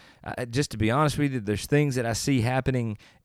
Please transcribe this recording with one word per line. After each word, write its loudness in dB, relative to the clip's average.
uh, -8
just -2
to -8
be 2
honest 2
with 2
you, -2
there's -2
things 2
that -2
I -2
see 0
happening -2